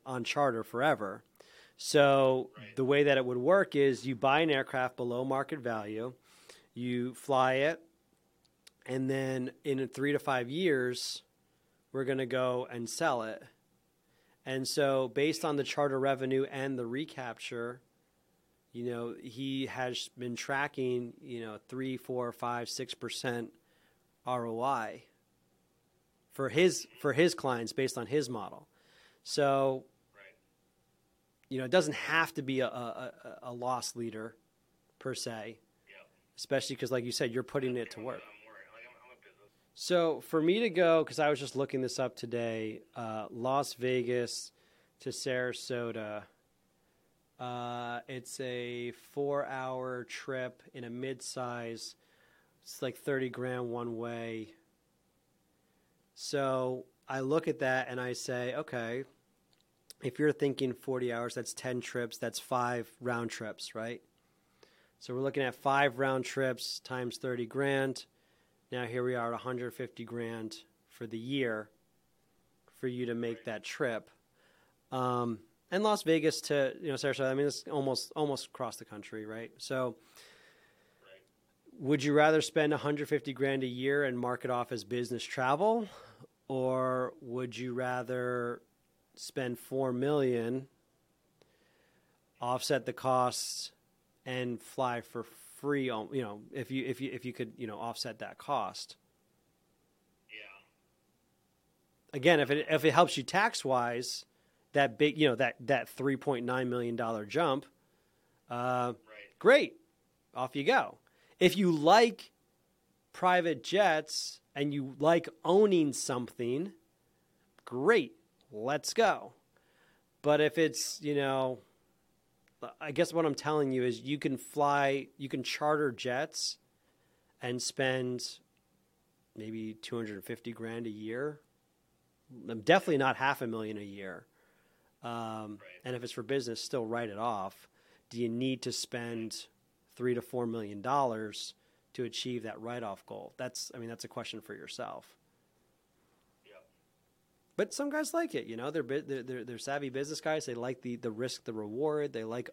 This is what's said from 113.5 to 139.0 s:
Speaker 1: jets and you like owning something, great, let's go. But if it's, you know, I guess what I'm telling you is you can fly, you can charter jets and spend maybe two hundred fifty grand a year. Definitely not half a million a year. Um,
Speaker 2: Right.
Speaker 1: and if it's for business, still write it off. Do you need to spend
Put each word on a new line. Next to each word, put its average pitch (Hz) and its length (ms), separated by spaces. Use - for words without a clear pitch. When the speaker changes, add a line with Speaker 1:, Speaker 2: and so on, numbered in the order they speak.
Speaker 1:
jets 170 800
and 143 180
you 135 260
like 165 300
owning 175 480
something, 127 800
great, 147 500
let's 123 440
go. 202 380
But 147 180
if 151 180
it's, - 440
you 147 120
know, 131 460
I 151 120
guess 165 200
what 165 140
I'm 139 80
telling 143 380
you 127 100
is 117 180
you 139 180
can 135 180
fly, 143 800
you 139 120
can 131 140
charter 151 480
jets 123 680
and 123 180
spend 127 760
maybe 110 380
two - 220
hundred 104 280
fifty 120 280
grand 113 340
a 113 40
year. 117 500
Definitely 139 520
not 131 180
half 135 260
a 127 40
million 110 300
a 104 60
year. 98 440
Um, 110 580
Speaker 2:
Right. - 240
Speaker 1:
and 127 120
if 120 80
it's 117 80
for 123 100
business, 117 400
still 120 240
write 117 220
it 101 100
off. 104 500
Do 117 100
you 120 80
need 123 340
to 127 80
spend 117 760